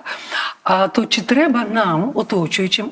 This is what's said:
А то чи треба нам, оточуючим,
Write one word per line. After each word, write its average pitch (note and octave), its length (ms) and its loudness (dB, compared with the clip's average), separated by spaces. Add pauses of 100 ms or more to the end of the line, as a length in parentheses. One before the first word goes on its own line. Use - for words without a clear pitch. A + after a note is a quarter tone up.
(640)
А F#3+ 260 2
то - 180 0
чи - 160 -2
треба B3 420 2
нам, G#3+ 500 0
оточуючим, F#3+ 760 -2